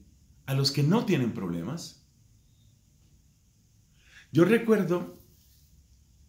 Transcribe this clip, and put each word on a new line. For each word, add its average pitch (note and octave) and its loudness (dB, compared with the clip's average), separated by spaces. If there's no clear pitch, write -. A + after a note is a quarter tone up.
a C3+ -4
los C3+ 0
que D3 0
no G3 2
tienen C3 0
problemas? F#2 -8
Yo D#3+ 4
recuerdo G3+ 0